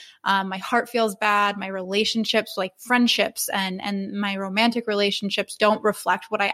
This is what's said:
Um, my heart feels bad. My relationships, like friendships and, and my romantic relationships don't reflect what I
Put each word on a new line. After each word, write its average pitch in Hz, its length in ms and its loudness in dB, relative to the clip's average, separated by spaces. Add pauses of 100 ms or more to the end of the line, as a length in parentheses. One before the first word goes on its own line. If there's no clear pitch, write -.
(240)
Um, 196 260 0
my 190 80 -6
heart - 320 0
feels 226 260 0
bad. 202 400 2
My 196 120 -8
relationships, 208 920 0
like 190 220 -4
friendships 240 680 2
and, 190 340 -2
and 196 360 -4
my 202 180 -2
romantic 226 500 0
relationships 202 680 0
don't 214 280 2
reflect 202 460 0
what 214 120 -2
I 202 120 2